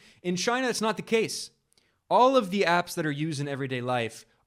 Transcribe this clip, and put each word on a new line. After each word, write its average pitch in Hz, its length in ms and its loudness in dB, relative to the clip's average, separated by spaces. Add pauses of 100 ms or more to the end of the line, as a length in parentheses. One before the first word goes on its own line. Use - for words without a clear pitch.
(220)
In 180 140 -2
China, 240 320 0
it's 220 140 -2
not 214 140 0
the - 80 -10
case. - 460 -2 (600)
All 247 280 6
of 202 140 2
the 196 160 2
apps 175 260 2
that 170 120 -2
are 151 60 0
used 147 300 -4
in 143 60 -4
everyday 131 340 -4
life 120 440 -2 (220)